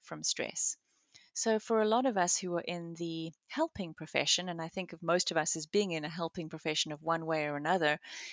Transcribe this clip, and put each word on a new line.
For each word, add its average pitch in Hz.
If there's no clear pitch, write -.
from 156
stress. -
So 220
for 220
a 214
lot 240
of 226
us 175
who 175
are 170
in 170
the 165
helping 214
profession, 160
and 165
I 160
think 180
of 160
most 170
of 165
us 151
as 156
being 202
in 156
a 156
helping 165
profession 156
of 147
one 165
way 156
or 147
another, 151